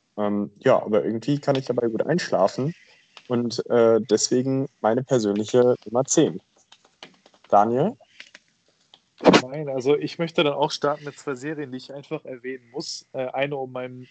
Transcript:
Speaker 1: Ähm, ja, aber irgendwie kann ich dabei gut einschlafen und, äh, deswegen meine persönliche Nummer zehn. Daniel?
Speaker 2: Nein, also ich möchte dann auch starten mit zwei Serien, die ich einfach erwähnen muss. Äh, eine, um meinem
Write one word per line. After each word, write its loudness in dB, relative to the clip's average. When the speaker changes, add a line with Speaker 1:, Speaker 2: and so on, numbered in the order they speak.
Speaker 1:
Ähm, -2
ja, 4
aber 0
irgendwie -2
kann -2
ich -4
dabei -2
gut -2
einschlafen 0
und, -2
äh, 6
deswegen 0
meine 0
persönliche 2
Nummer -2
zehn. 2
Daniel? 4
Speaker 2:
Nein, -8
also 2
ich -6
möchte 0
dann 2
auch 0
starten -4
mit -14
zwei -8
Serien, -8
die -10
ich -16
einfach -12
erwähnen -14
muss. -12
Äh, -6
eine, -4
um -8
meinem -12